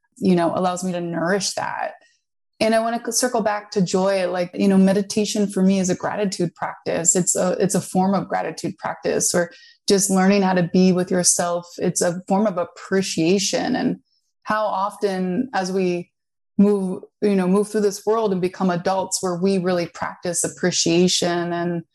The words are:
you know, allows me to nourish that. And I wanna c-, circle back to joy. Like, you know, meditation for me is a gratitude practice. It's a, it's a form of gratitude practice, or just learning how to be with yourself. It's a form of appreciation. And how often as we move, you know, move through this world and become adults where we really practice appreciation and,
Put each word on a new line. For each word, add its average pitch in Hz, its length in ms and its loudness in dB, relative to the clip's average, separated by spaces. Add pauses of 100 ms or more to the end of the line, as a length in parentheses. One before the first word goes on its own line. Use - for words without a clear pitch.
(180)
you 190 180 4
know, 170 200 2
allows 180 280 -2
me 185 80 -2
to 175 100 -4
nourish 170 520 -2
that. - 400 -6 (680)
And 220 160 2
I 226 40 4
wanna 226 260 -2
c-, - 80 -6
circle 247 280 0
back 208 300 -4
to 208 100 0
joy. 185 480 0
Like, 180 240 -4
you 196 140 0
know, 196 100 6
meditation 202 720 2
for 196 160 0
me 190 160 4
is 185 100 0
a 175 60 0
gratitude 185 600 -4
practice. - 600 -2
It's 180 200 0
a, 185 240 0
it's 196 160 0
a 180 60 0
form 185 320 0
of 185 140 -2
gratitude - 500 -6
practice, - 560 -2
or 175 180 0 (360)
just 196 220 4
learning 190 320 4
how 185 120 2
to 180 100 4
be 185 280 4
with 180 180 0
yourself. 175 560 0 (120)
It's - 240 -2
a 180 260 -2
form 202 200 2
of 180 100 -4
appreciation. 185 1160 -2
And - 240 -2 (440)
how 214 220 -2
often 190 880 -2
as 190 180 -2
we 180 400 -2 (460)
move, 196 460 2 (180)
you 208 140 2
know, 185 120 0
move 202 220 2
through 220 120 -2
this 202 240 -2
world 220 260 0
and 185 100 -2
become 185 280 -2
adults 180 520 -2
where 180 140 -2
we 190 220 0
really 175 300 0
practice - 560 -6
appreciation 175 1120 0
and, 170 300 -4 (120)